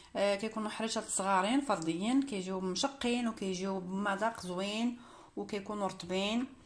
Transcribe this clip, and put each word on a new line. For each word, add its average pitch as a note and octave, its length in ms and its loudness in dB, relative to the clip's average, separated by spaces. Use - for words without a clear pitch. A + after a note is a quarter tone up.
آه، G3+ 200 4
كيكونوا A3 340 -2
حريشات A3 400 -2
صغارين G3 520 4
فرديين، G3 600 2
كيجيو F#3+ 380 -2
مشقين A#3+ 680 0
وكيجيو F#3+ 520 -2
بمذاق G3 680 -2
زوين G#3 540 -2
وكيكونوا G3+ 520 -4
رطبين. G3 600 0